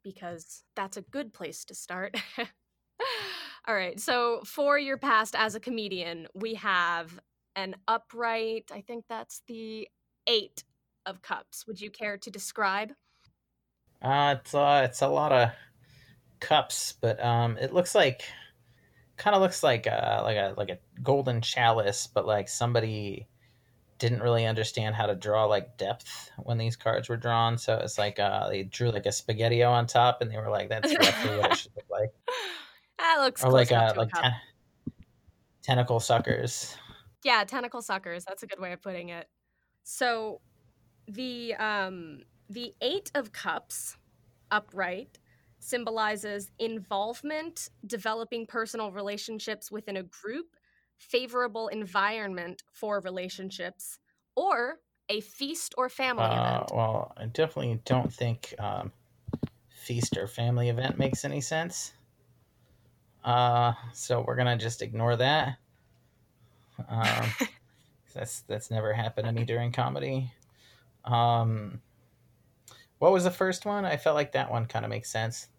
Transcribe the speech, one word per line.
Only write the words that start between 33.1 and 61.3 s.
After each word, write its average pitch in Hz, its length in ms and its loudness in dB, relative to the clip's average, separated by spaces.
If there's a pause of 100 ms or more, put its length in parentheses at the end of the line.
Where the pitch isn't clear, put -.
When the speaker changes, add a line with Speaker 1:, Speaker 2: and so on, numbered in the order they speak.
Speaker 1:
looks 262 240 2
Speaker 2:
Or 127 60 8
Speaker 1:
close 127 200 8
Speaker 2:
like, - 0 -
Speaker 1:
enough 117 160 6
Speaker 2:
uh, 107 80 4
Speaker 1:
to 113 60 0
a 113 60 4
Speaker 2:
like 110 80 -6
Speaker 1:
cup. 170 80 0
Speaker 2:
ten-, 127 120 2 (1300)
tentacle 123 380 4
suckers. - 760 0 (480)
Speaker 1:
Yeah, 233 200 4
tentacle 240 380 -6
suckers. 180 420 -6
That's 190 180 -12
a - 40 -14
good 190 140 -10
way 180 120 -8
of 175 100 -12
putting 175 260 -8
it. 170 200 -12 (560)
So 226 580 -2 (680)
the, 240 480 -6
um, 190 640 -4 (260)
the 240 340 -10
Eight 359 320 -4
of 247 180 -4
Cups, - 680 -8 (520)
upright, 196 680 -4 (420)
symbolizes 214 1000 -4
involvement, 226 1120 -6 (160)
developing 226 600 -6
personal 220 460 -6
relationships 208 800 -8
within 208 260 -8
a 185 60 -6
group, 240 520 -12 (420)
favorable 240 680 -2
environment 202 960 -2 (100)
for 208 280 -2
relationships, 185 1000 -8 (380)
or 277 440 2 (280)
a 214 120 -2
feast 277 580 -8
or 254 120 0
family 117 440 0
Speaker 2:
Uh, - 0 -
Speaker 1:
event. 120 380 0
Speaker 2:
well, 110 440 0
I 113 100 -10
definitely 127 580 -2
don't 127 280 0
think, - 460 -4
um, 98 340 -6 (760)
feast - 500 -4
or 98 100 -4
family 120 420 0
event 127 280 -2
makes 135 260 0
any 143 180 -4